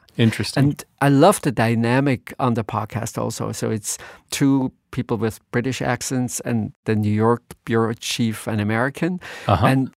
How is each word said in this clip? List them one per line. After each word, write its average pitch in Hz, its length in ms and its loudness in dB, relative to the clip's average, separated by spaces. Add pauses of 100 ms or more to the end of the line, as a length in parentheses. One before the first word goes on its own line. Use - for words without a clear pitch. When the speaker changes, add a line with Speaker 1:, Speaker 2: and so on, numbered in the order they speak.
(180)
Speaker 1:
Interesting. 117 460 2
Speaker 2:
And 143 200 0 (180)
I 139 80 4
love 151 320 6
the 151 100 -2
dynamic 117 840 0
on 127 160 2
the 113 100 -2
podcast 107 540 -6
also. 113 340 -4
So 113 200 -4
it's - 260 -6 (320)
two 135 420 2 (200)
people 120 240 -4
with 110 240 -4 (120)
British 123 300 -2
accents 127 600 -4
and 113 320 -2 (100)
the 110 120 0
New 107 180 0
York 113 280 2 (220)
bureau 113 300 0
chief, - 520 -4
an 110 140 -2
American, 127 600 -2 (260)
Speaker 1:
Uh-huh. 101 180 4
Speaker 2:
and 131 340 2